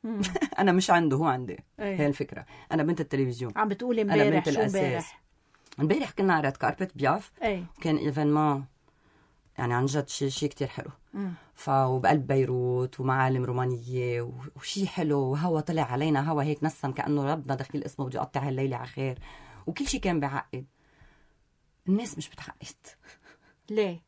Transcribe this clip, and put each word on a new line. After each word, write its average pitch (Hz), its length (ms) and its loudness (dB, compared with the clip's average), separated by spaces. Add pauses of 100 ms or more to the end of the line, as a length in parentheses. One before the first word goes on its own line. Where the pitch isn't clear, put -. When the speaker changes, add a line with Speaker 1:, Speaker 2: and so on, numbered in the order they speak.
Speaker 1:
مم. 220 180 -4 (200)
Speaker 2:
<laughs> - 180 -4
أنا 196 120 6
مش 185 200 4
عنده، 160 260 4
هو 165 80 2
عندي. 127 320 -2 (220)
Speaker 1:
إيه. 196 200 -4
Speaker 2:
هي 147 80 4
الفكرة. - 380 -4 (260)
أنا 156 120 2
بنت 165 180 0
التلفزيون. 123 540 -2
Speaker 1:
عم 214 120 2
بتقولي 226 340 0
Speaker 2:
أنا 202 120 2
Speaker 1:
امبارح، 208 160 6
Speaker 2:
بنت - 200 2
Speaker 1:
شو 143 100 2
Speaker 2:
الأساس. - 160 2
Speaker 1:
امبارح؟ - 480 -2 (560)
Speaker 2:
امبارح 202 320 2
كنا 190 220 2
على 160 140 2
ريد 165 100 -2
كاربت 160 400 -2
بياف. 143 340 0 (120)
Speaker 1:
إيه. 190 200 0 (140)
Speaker 2:
وكان 156 200 0
إيفينمون 147 680 2 (920)
يعني 120 160 -2
عن 123 120 2
جد 139 240 0
شي، 135 200 -2
شي 147 180 -2
كتير 139 200 -4
حلو. - 220 -10 (240)
Speaker 1:
مم. 196 200 -6 (220)
Speaker 2:
ف-، - 140 -8
وبقلب 131 580 4
بيروت 127 720 0
ومعالم 131 440 2
رومانية 123 800 -2
و-، 123 100 -8 (240)
وشي 196 320 -4
حلو، 147 320 0
وهوا 151 400 0
طلع 160 220 0
علينا، 143 500 2
هوا 147 120 0
هيك 147 200 0
نسم 151 280 -2
كأنه 143 400 0
ربنا 139 240 -2
دخيل 139 280 -6
اسمه - 220 -6
بده 127 140 -6
يقطع - 220 -4
هالليلة 135 360 -2
على 120 100 -8
خير، 131 320 -4 (480)
وكل 269 200 -4
شي - 120 -2
كان 175 200 2
بعقد. 135 460 -4 (1200)
الناس 202 280 2
مش 156 120 -10
بتعقد. - 460 -16 (920)
Speaker 1:
ليه؟ 196 380 2